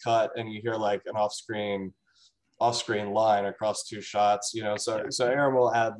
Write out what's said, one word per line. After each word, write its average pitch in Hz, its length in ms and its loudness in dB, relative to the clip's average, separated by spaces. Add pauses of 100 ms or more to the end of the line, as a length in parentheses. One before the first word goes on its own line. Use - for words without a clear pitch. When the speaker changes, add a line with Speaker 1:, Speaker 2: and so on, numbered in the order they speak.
Speaker 1:
cut 113 360 2
and 113 120 -6
you 107 120 -10
hear, 113 140 -2
like, 104 280 0
an 104 120 -8
off-screen, 104 760 -4 (680)
off-screen 110 520 0
line 107 320 4
across 104 400 -4
two 107 160 -12
shots, 104 540 0
you 110 80 -6
know, 104 140 -2
so, 113 220 -4
Speaker 2:
Yeah. 101 120 -6
Speaker 1:
so 127 160 0
Aaron 135 280 2
will 123 200 4
add, 113 240 2